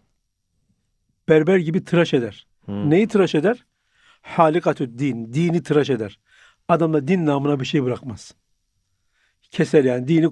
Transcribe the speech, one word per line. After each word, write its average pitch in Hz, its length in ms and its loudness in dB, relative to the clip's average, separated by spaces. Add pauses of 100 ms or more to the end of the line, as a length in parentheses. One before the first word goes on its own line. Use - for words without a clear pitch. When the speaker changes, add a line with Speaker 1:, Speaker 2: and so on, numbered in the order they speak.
(1300)
Speaker 1:
berber 160 280 4
gibi 165 280 -2
tıraş 170 300 0
eder. 117 320 -4 (180)
Speaker 2:
Hmm. 101 260 -4
Speaker 1:
Neyi 202 180 4
tıraş 190 260 0
eder? 185 320 -2 (560)
Halikatü 156 760 -2
din, 117 340 -6
dini 165 300 -2
tıraş 143 280 0
eder. 110 280 -6 (500)
Adam 165 240 2
da 147 160 0
din 180 180 0
namına 143 340 0
bir 131 40 -4
şey 135 200 -2
bırakmaz. 120 500 -8 (1160)
Keser 151 340 2
yani, 123 240 -2
dini 160 240 4